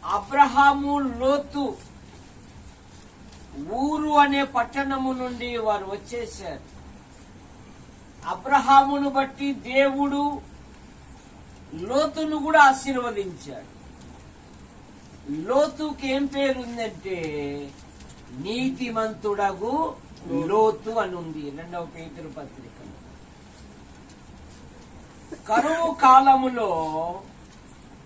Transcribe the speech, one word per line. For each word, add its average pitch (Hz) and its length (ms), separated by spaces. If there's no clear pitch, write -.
అబ్రహాము, 277 920
లోతు 269 760
ఊరు 302 380
అనే 277 340
పట్టణము 269 680
నుండి 240 460
వారు 208 260
వచ్చేశారు. 202 760
అబ్రహామును 277 840
బట్టి 269 420
దేవుడు 277 880
లోతును 302 640
కూడా 311 240
ఆశీర్వదించాడు. 226 1120
లోతుకి 269 800
ఏం 277 140
పేరుందంటే, 190 1400
నీతిమంతుడగు 220 1600
లోతు 220 640
అని 202 260
ఉంది 151 400
రెండవ 170 280
పేతురు 156 440
పత్రిక. 139 420
కరువు 320 460
కాలములో 226 1300